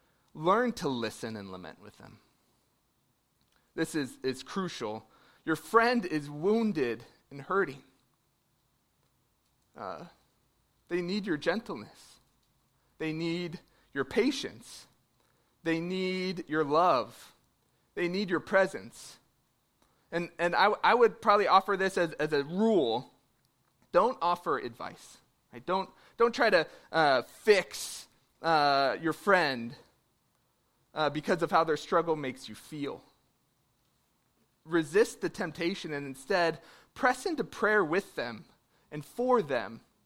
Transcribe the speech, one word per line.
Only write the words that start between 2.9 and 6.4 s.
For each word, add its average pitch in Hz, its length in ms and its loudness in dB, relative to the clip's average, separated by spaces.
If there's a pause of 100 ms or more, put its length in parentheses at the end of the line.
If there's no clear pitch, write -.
This 160 220 -4
is, 139 260 -4
is 131 220 -4
crucial. 120 640 -6 (380)
Your 160 100 0
friend 226 500 4
is 151 240 -4
wounded 156 760 0 (280)